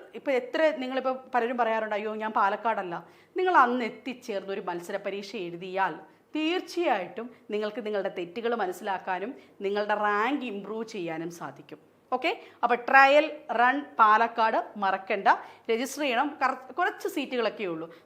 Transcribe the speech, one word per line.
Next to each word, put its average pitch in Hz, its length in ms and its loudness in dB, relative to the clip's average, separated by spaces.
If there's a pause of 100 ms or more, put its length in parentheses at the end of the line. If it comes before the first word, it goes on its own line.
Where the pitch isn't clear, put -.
(140)
ഇപ്പോൾ 233 160 -6
എത്ര, 294 480 2
നിങ്ങളിപ്പോൾ 262 400 -2 (160)
പലരും 240 220 0
പറയാറുണ്ട്, 220 380 0
"അയ്യോ, 214 200 -2
ഞാൻ 214 160 -4
പാലക്കാടല്ല." 202 760 0 (300)
നിങ്ങൾ 370 200 4
അന്ന് 247 280 6
എത്തിച്ചേർന്ന് 196 680 -6
ഒരു 185 80 -6
മത്സര 175 360 -6
പരീക്ഷ 202 400 -6
എഴുതിയാൽ 180 580 -4 (420)
തീർച്ചയായിട്ടും 302 920 -2 (200)
നിങ്ങൾക്ക് 208 360 -4
നിങ്ങളുടെ 202 220 -2 (100)
തെറ്റുകൾ 220 360 -4
മനസ്സിലാക്കാനും 190 800 -4 (260)
നിങ്ങളുടെ 208 340 0
റാങ്ക് 208 520 2
ഇംപ്രൂവ് 214 380 -6
ചെയ്യാനും 170 460 -6
സാധിക്കും. 151 600 -14 (200)
ഓക്കെ, 320 300 -2 (200)
അപ്പോൾ 240 120 4
ട്രയൽ 269 600 6 (160)
റൺ 247 280 4 (180)
പാലക്കാട് 226 640 4 (120)
മറക്കണ്ട, 196 520 0 (420)
രജിസ്റ്റർ 262 320 -2
ചെയ്യണം. 277 400 0
കറ-, 262 320 -2
കുറച്ച് 403 340 -2
സീറ്റുകളൊക്കെ 233 560 -2
ഉള്ളൂ. 165 300 -6 (120)